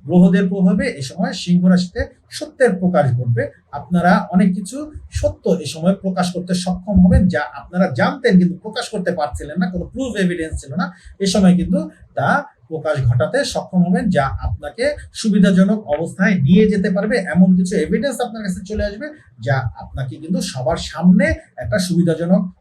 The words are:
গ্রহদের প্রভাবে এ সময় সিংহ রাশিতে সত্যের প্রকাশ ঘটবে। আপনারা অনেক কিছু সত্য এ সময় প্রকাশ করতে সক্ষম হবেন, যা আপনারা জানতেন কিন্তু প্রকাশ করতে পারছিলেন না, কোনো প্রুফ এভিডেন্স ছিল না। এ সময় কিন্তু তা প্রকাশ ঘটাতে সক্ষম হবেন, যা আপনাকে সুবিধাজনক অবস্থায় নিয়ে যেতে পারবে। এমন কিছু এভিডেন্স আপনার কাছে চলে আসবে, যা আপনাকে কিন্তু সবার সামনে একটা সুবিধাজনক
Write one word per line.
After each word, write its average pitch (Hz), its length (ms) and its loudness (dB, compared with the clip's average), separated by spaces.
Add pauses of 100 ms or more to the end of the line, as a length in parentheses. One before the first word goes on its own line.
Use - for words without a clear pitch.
গ্রহদের 180 440 4
প্রভাবে 196 380 2
এ 143 160 -6
সময় 220 300 -4
সিংহ 180 340 0
রাশিতে - 400 2 (240)
সত্যের 247 460 -2
প্রকাশ 175 360 2
ঘটবে। 120 380 -2 (220)
আপনারা 175 580 0
অনেক 185 240 2
কিছু 277 380 -10 (180)
সত্য - 400 -4
এ 170 160 -2
সময় 165 280 -2
প্রকাশ 185 380 -4
করতে 180 220 -6
সক্ষম 185 520 2
হবেন, - 220 6
যা 156 120 0
আপনারা 180 500 -4
জানতেন 220 480 2
কিন্তু 175 200 2
প্রকাশ 220 300 -10
করতে 180 240 -4
পারছিলেন 151 460 -6
না, 180 120 -2
কোনো 180 140 -6
প্রুফ 240 320 -8
এভিডেন্স 165 440 -4
ছিল 135 140 -14
না। 202 180 -4 (260)
এ 196 80 -2
সময় 190 300 4
কিন্তু 285 340 -2 (240)
তা 247 300 0 (240)
প্রকাশ 147 360 -4
ঘটাতে 156 400 0
সক্ষম 175 460 -2
হবেন, 233 180 0
যা 147 160 2
আপনাকে - 680 -4 (180)
সুবিধাজনক 202 760 2
অবস্থায় 170 480 -2
নিয়ে 196 360 4
যেতে 208 200 0
পারবে। 214 280 -2
এমন 180 380 4
কিছু 185 200 0
এভিডেন্স 226 440 -2
আপনার 226 220 -6
কাছে 190 220 -6
চলে 208 200 -4
আসবে, 208 220 -8 (340)
যা 113 160 -2
আপনাকে - 600 -8
কিন্তু 160 240 -6
সবার 135 360 -6
সামনে 180 480 2 (320)
একটা 196 220 -4
সুবিধাজনক 170 840 0